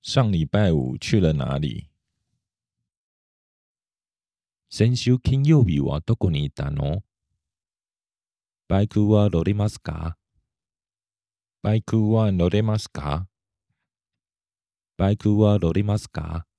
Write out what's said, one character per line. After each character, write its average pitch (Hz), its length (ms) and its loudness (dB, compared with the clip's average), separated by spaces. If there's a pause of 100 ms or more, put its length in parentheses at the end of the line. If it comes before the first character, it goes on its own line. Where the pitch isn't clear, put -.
上 120 280 0
礼 80 160 0
拜 101 240 2
五 65 280 -2
去 - 200 -2
了 80 140 4
哪 69 260 -4
里？ 69 300 -8 (2750)
先 120 260 0
週 123 220 2
金 135 240 0
曜 147 220 4
日 76 160 0
は 69 200 -2
ど 113 140 -2
こ 95 160 0
に 73 140 -2
い 71 80 -6
た 71 180 -6
の？ 73 320 -4 (1700)
バ 98 140 2
イ 104 60 -2
ク 104 220 0
は 104 180 4
乗 82 140 0
れ 92 100 -2
ま 104 160 -2
す - 120 -10
か？ 82 360 -10 (1400)
バ 107 140 0
イ 110 80 0
ク 110 300 0
は 110 180 2
乗 90 180 2
れ 104 140 2
ま 107 160 0
す - 100 -8
か？ 76 380 -6 (1700)
バ 98 140 2
イ 110 60 0
ク 104 240 0
は 104 180 4
乗 82 140 0
れ 98 100 0
ま 104 160 -2
す - 100 -10
か？ 82 380 -10 (120)